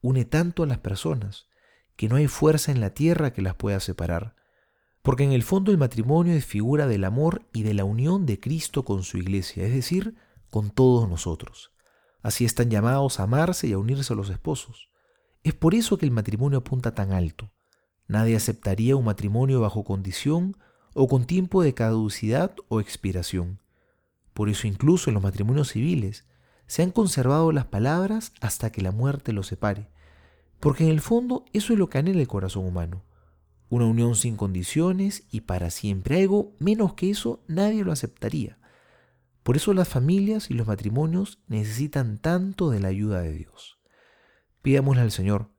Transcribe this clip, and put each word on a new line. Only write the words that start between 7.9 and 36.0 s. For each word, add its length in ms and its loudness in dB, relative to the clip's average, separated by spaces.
de 140 -2
Cristo 440 -4
con 200 -2
su 140 -8
iglesia, 460 -4
es 80 0
decir, 440 -2
con 200 -2
todos 380 4
nosotros. 640 -8
Así 240 -2
están 240 0
llamados 520 2
a 20 0
amarse 460 0
y 60 0
a 40 -2
unirse 380 -2
los 120 -4
esposos. 640 -8
Es 100 2
por 220 4
eso 220 2
que 60 -2
el 60 4
matrimonio 480 0
apunta 380 -4
tan 160 -2
alto. 400 -2
Nadie 260 2
aceptaría 640 0
un 80 0
matrimonio 560 2
bajo 240 0
condición 720 -2
o 120 4
con 200 2
tiempo 360 2
de 120 4
caducidad 840 0
o 140 0
expiración. 840 -4
Por 140 -2
eso 180 -2
incluso 440 2
en 40 0
los 80 0
matrimonios 460 0
civiles 580 -4
se 140 0
han 80 2
conservado 640 2
las 140 0
palabras 720 -2
hasta 320 -4
que 100 -4
la 80 0
muerte 420 -2
los 140 -4
separe, 420 -4
porque 240 0
en 80 6
el 100 2
fondo 520 0
eso 200 0
es 60 4
lo 100 4
que 100 -2
anhela 220 2
el 60 2
corazón 400 -4
humano, 380 -4
una 180 2
unión 300 4
sin 200 -2
condiciones 920 -2
y 120 -6
para 280 -4
siempre. 500 -2